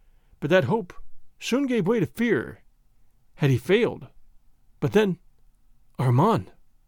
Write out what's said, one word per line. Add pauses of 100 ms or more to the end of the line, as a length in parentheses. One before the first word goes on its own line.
(400)
But
that
hope (460)
soon
gave
way
to
fear. (720)
Had
he
failed? (720)
But
then, (800)
Armand! (360)